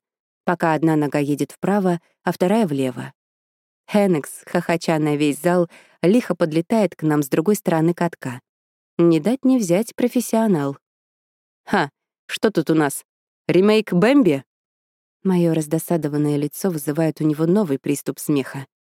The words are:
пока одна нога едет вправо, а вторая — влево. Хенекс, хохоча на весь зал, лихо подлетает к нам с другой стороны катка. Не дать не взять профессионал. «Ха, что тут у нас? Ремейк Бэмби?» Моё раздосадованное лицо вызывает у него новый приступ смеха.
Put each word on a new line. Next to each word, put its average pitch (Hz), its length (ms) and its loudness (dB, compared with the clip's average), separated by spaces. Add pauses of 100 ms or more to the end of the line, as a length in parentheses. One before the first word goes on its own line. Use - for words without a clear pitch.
(440)
пока 170 300 0
одна 160 200 2
нога 151 240 0
едет 143 340 -2
вправо, 185 480 0 (220)
а 185 100 -4
вторая — 208 360 0
влево. 135 440 -6 (800)
Хенекс, 190 560 0
хохоча 170 520 -2
на 151 180 0
весь 147 240 0
зал, 175 280 2 (340)
лихо 196 320 2
подлетает 170 600 0
к - 80 -12
нам 151 200 2
с 139 60 -4
другой 202 280 0
стороны 165 380 0
катка. 135 460 -6 (580)
Не 165 220 4
дать 214 240 -2
не 262 140 4
взять 190 360 0
профессионал. 220 800 0 (880)
«Ха, 160 260 -2 (360)
что - 240 -2
тут 165 200 -2
у 160 40 4
нас? 151 300 0 (420)
Ремейк 208 460 2
Бэмби?» 190 520 2 (760)
Моё 175 320 2
раздосадованное 151 800 -2
лицо 147 340 -4
вызывает 156 500 -4
у 156 40 -4
него 151 220 0
новый 170 320 0
приступ 143 400 -6
смеха. 139 480 -4 (260)